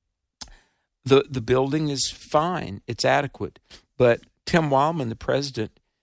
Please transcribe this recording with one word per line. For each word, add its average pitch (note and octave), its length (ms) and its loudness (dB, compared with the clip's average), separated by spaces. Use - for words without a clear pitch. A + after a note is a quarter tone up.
the, C3+ 240 6
the C3 120 -6
building C3+ 480 0
is C3+ 220 -4
fine. D3+ 760 -4
It's A2+ 180 -4
adequate. C3 540 -2
But A#2+ 260 4
Tim D#3+ 260 2
Wildmon, C#3+ 380 2
the A2+ 80 -8
president, C3 640 -6